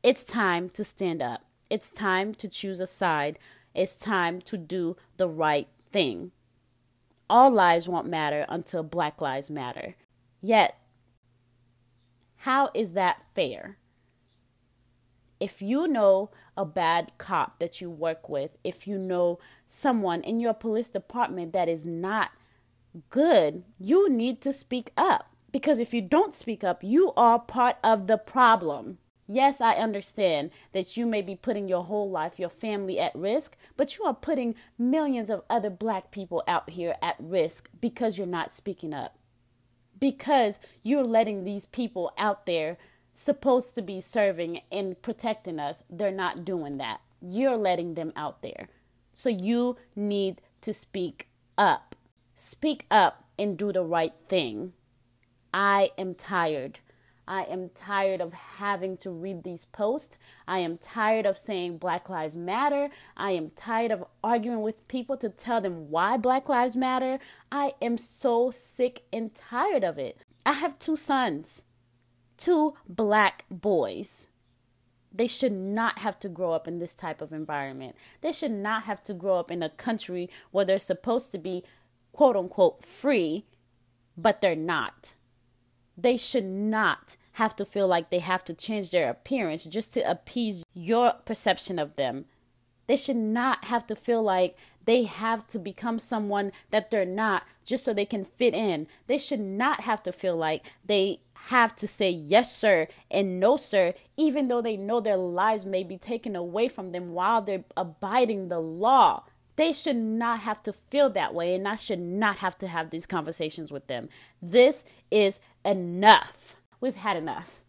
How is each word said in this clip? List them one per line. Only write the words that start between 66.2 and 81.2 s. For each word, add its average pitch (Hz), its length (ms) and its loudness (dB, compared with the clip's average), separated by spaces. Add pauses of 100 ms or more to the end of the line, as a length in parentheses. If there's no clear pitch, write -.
Lives 247 280 0
Matter. 254 440 0 (320)
I 285 300 -2
am 233 160 0
so 240 540 0
sick - 500 -4 (100)
and 226 240 -6
tired 269 480 0
of 160 140 -2
it. 131 200 -6 (280)
I 294 80 4
have 285 260 -2
two 311 160 0
sons, 240 680 -2 (720)
two 311 380 2 (120)
Black 208 640 2
boys. 160 800 -2 (840)
They 233 160 -2
should 240 260 0
not 202 460 -2
have 208 200 -6
to 202 100 -10
grow 170 240 -2
up 160 120 -2
in 170 140 -8
this 175 160 -8
type 160 260 -10
of 156 120 -12
environment. 139 640 -8 (240)
They 320 100 -2
should 294 200 -4
not 214 320 -2
have 226 200 -8
to 208 100 -10
grow 185 220 0
up 175 160 -2
in 175 100 -4
a 160 80 -2
country 180 600 -6 (220)
where 196 120 2
they're 190 160 2
supposed 233 540 -2